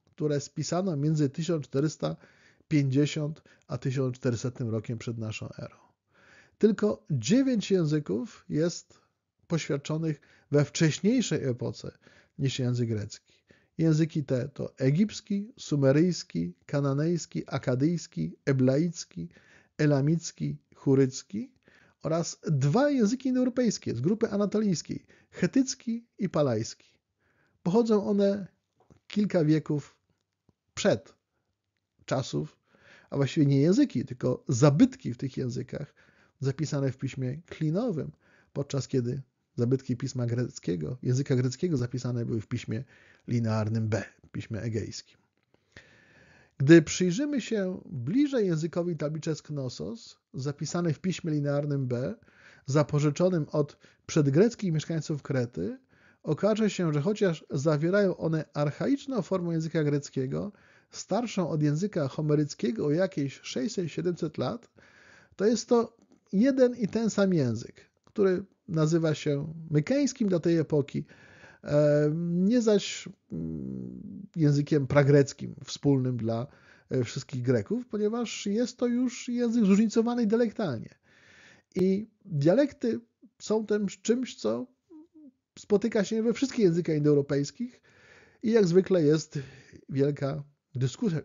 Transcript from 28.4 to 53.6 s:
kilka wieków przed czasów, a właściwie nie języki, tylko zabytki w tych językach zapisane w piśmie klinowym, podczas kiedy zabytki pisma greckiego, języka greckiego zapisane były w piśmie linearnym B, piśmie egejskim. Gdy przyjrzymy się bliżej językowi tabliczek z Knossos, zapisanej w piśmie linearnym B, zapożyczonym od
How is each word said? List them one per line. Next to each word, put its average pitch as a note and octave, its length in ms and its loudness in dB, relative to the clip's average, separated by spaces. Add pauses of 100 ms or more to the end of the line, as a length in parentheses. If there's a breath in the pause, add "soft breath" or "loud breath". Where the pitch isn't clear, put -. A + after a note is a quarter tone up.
kilka F#3 380 0
wieków D3+ 520 0 (800)
przed - 400 0 (880)
czasów, D3 540 -6 (520 soft breath)
a - 60 -6
właściwie C#3 300 2
nie C#3 140 4
języki, G3+ 440 2
tylko B2+ 440 -4
zabytki C#3+ 680 4
w - 40 -20
tych C3+ 180 -8
językach B2+ 580 -6 (480 soft breath)
zapisane C#3 500 -2
w - 60 -10
piśmie B2+ 380 -6 (100)
klinowym, D#3+ 640 -4 (400 soft breath)
podczas C#3 360 -6
kiedy C3 340 -2 (340)
zabytki B2+ 400 0
pisma B2+ 300 -6
greckiego, B2+ 760 -4
języka C3 340 0
greckiego C3 400 -2
zapisane B2 480 -4
były A#2+ 160 -4
w - 80 -12
piśmie A#2+ 360 -6 (440 soft breath)
linearnym A2 600 0
B, G#2+ 140 -2 (300)
piśmie A2+ 280 -8
egejskim. G#2+ 580 -8 (1400 soft breath)
Gdy D#3+ 240 10
przyjrzymy G#3+ 580 -2
się F#3+ 460 -4
bliżej A3 600 0
językowi E3+ 500 -2
tabliczek D#3 400 -4
z - 60 -16
Knossos, D3 760 -10 (160)
zapisanej D#3 600 -2
w - 60 -16
piśmie E3+ 320 -4
linearnym C#3+ 540 -2
B, B2 280 -4 (520 soft breath)
zapożyczonym D3+ 880 2
od D3+ 240 -2 (300 soft breath)